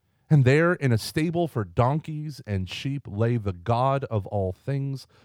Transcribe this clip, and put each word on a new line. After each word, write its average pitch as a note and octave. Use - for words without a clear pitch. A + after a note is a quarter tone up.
And C#3+
there D#3+
in C3+
a A2
stable E3
for A2
donkeys D3
and F#2+
sheep C#3
lay A2+
the G2+
God A#2+
of G#2
all F#2+
things, C#3